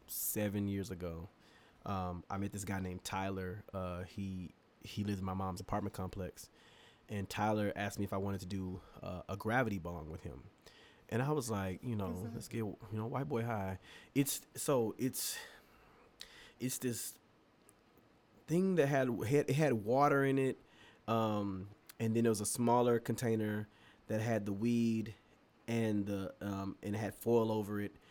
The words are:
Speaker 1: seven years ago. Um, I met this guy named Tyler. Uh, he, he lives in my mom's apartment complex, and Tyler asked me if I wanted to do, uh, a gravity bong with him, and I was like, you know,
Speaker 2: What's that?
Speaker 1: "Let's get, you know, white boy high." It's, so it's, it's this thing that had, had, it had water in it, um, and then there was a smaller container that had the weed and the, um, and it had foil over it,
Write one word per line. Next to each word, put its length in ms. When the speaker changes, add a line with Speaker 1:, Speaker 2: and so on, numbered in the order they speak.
Speaker 1:
seven 600
years 200
ago. 380
Um, 440
I 80
met 160
this 100
guy 160
named 240
Tyler. 600
Uh, 300
he, 500
he 220
lives 160
in 60
my 80
mom's 260
apartment 340
complex, 560
and 200
Tyler 460
asked 240
me 60
if 80
I 40
wanted 240
to 60
do, 320
uh, 240
a 80
gravity 440
bong 300
with 140
him, 180
and 120
I 100
was 180
like, 340
you 140
know, 100
Speaker 2:
What's 140
that? 140
Speaker 1:
"Let's 120
get, 120
you 180
know, 140
white 200
boy 160
high." 360
It's, 260
so 420
it's, 400
it's 180
this 380
thing 280
that 120
had, 200
had, 220
it 60
had 180
water 500
in 140
it, 200
um, 600
and 160
then 80
there 80
was 100
a 40
smaller 540
container 680
that 140
had 240
the 80
weed 600
and 380
the, 360
um, 420
and 120
it 20
had 180
foil 360
over 300
it, 120